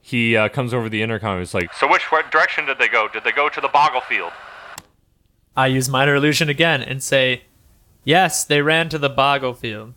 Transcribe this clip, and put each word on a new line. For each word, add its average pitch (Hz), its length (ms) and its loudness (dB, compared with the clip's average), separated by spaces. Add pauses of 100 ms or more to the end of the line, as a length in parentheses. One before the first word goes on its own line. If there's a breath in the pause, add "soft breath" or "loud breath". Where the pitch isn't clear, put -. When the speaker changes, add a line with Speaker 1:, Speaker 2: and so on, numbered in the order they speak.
Speaker 1:
he, 117 360 0
uh, 107 120 2
comes 123 260 -4
over 117 140 -2
the 107 140 -2
intercom 110 320 -2
and 90 80 -4
is 87 120 -10
like, 90 200 -2
"So - 140 0
which 175 220 2
wa-, 156 120 2 (100)
direction 156 340 0
did 135 140 -4
they 120 80 2
go? 110 180 2
Did 110 160 -8
they 117 80 -2
go 143 180 0
to 151 120 -6
the 139 80 -2
Boggle 139 320 0
Field?" 95 320 -6 (1200)
Speaker 2:
I 131 100 2
use 131 220 0
minor 135 260 2
illusion 147 340 2
again 147 340 2
and 135 200 -8
say, 131 400 2 (640)
"Yes, 165 400 2
they 147 180 2
ran 160 280 2
to 156 80 -6
the 143 100 0
Boggle 135 460 0
Field." 110 420 -10